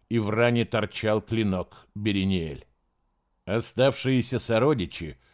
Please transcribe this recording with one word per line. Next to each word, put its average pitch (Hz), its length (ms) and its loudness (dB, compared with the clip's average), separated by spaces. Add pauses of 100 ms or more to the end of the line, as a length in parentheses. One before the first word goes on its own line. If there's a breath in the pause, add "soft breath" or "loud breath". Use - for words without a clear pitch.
и 117 100 0
в 104 100 -2
ране 117 360 2
торчал 107 560 -2
клинок 101 760 -4
Берениэль. 95 720 -2 (800)
Оставшиеся 123 920 0
сородичи 110 760 0 (160 soft breath)